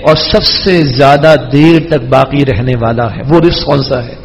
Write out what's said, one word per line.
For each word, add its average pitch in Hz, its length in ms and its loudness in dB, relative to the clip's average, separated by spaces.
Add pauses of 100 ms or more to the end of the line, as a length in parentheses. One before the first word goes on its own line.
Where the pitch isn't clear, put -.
اور 156 120 2
سب - 300 -2
سے 180 360 0 (160)
زیادہ 143 380 4 (160)
دیر 156 360 4
تک 143 220 -2
باقی 135 360 0
رہنے 127 360 -2
والا 117 340 -4
ہے۔ 117 140 -10
وہ 165 100 4
رزق 165 240 0
کون 139 200 0
سا 123 200 -4
ہے؟ 117 220 -14